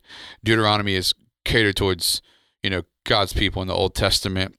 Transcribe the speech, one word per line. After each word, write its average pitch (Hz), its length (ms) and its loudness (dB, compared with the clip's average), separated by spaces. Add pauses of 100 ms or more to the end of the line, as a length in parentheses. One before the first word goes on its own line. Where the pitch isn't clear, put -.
(460)
Deuteronomy 104 500 2
is 92 180 0 (300)
catered 107 320 2
towards, 92 460 -2 (400)
you 101 80 -4
know, 92 140 -2 (200)
God's 104 300 0
people 98 280 -2
in 92 60 -6
the 92 60 -4
Old 95 200 0
Testament. 95 640 -2